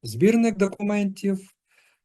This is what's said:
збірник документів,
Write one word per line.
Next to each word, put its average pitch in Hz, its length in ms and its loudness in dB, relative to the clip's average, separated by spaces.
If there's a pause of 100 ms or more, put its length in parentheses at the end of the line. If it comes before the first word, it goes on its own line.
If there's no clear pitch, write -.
збірник 202 540 2
документів, 196 960 -2 (500)